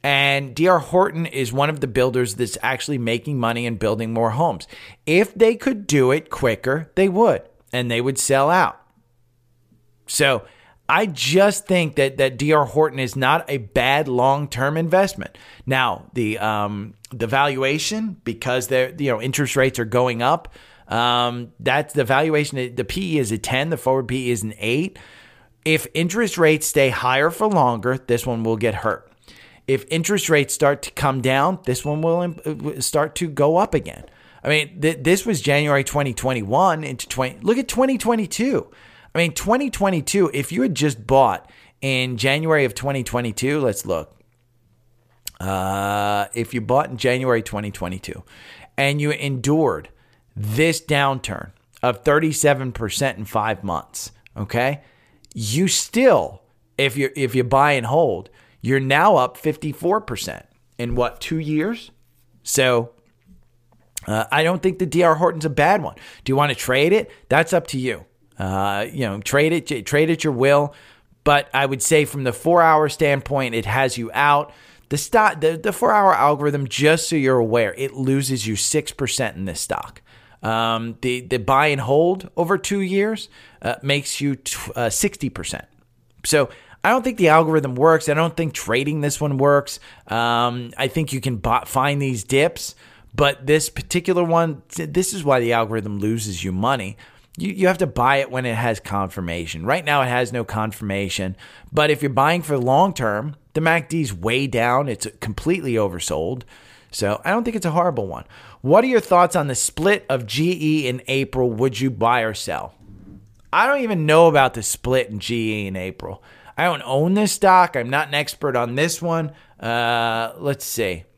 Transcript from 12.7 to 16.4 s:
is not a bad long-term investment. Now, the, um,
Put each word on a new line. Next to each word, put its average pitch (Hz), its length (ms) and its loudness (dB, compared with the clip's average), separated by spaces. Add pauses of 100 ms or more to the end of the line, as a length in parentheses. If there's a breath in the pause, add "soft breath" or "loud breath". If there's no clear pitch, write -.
is 127 180 -4
not 135 320 2
a 143 100 -4
bad 135 500 0
long-term 135 680 0
investment. 170 640 0 (300 loud breath)
Now, 131 460 0
the, 110 260 -2
um, 104 560 -4 (160)